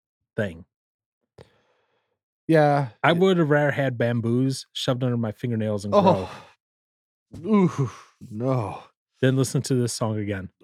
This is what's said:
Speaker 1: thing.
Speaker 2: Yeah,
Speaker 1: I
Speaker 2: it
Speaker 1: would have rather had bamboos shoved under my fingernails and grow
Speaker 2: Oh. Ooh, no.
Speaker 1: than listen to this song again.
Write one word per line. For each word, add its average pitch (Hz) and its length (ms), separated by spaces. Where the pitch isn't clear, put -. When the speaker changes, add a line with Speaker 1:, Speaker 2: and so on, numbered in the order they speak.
Speaker 1:
thing. 87 280
Speaker 2:
Yeah, 147 400
Speaker 1:
I 143 100
Speaker 2:
it 175 60
Speaker 1:
would 185 200
have 151 120
rather 147 200
had 135 260
bamboos 120 760
shoved 123 320
under 123 120
my 113 160
fingernails 107 520
and 104 100
grow 208 80
Speaker 2:
Oh. 98 420
Ooh, 180 440
no. 113 520
Speaker 1:
than 131 160
listen 131 260
to - 120
this 120 180
song 110 260
again. 101 320